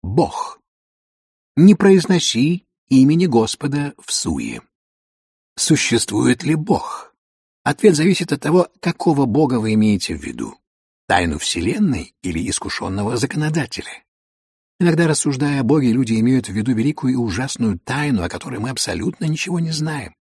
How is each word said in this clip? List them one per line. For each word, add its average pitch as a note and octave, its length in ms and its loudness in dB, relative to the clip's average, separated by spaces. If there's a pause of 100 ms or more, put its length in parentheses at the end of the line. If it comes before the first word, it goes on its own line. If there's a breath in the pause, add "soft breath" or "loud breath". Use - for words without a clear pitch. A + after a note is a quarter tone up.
Бог. - 600 -4 (960)
Не F#3 180 8
произноси F3 880 2 (240)
имени D3 380 6
Господа C#3+ 720 0
в - 140 -12
суе. A#1 500 -6 (960)
Существует A#2+ 880 0
ли D3+ 100 0
Бог? - 640 -4 (480)
Ответ D#3+ 320 4
зависит E3+ 340 0
от D3+ 100 -4
того, E3+ 280 2 (100)
какого D3 480 0
Бога B2+ 320 2
вы A2 160 0
имеете G#2+ 400 2
в D2+ 80 -12
виду. A#1 320 -10 (540)
Тайну F2 320 0
Вселенной G#2+ 840 -2
или E2+ 260 -4
искушенного G2+ 680 -6
законодателя? D3+ 880 -6 (760)
Иногда, E3+ 300 2
рассуждая C#3+ 520 0
о B2+ 40 -2
Боге, C3 260 2
люди A2+ 300 0
имеют B2 260 2
в F#2+ 60 -10
виду G#2+ 240 -2
великую C3 380 0
и - 20 -2
ужасную A2+ 640 -4
тайну, C3+ 420 -2
о E2+ 60 -4
которой A2 320 -10
мы A#2+ 100 -6
абсолютно A#2 540 -6
ничего D#3+ 340 -4
не D#3+ 140 -2
знаем. D3+ 520 -6